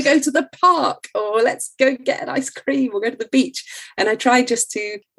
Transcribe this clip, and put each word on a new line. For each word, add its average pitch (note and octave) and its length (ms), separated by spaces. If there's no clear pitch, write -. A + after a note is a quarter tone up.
gonna C#4+ 100
go D#4 40
to D4 120
the C#4 160
park," E4+ 540
or, G#3+ 260
"Let's - 380
go C4+ 180
get - 240
an - 80
ice C4+ 220
cream," C#4 420
or, G3+ 80
"Go A#3 80
to A#3+ 80
the A3 120
beach." - 360
And G3+ 100
I G#3+ 80
try B3 280
just A#3+ 300
to G#3 260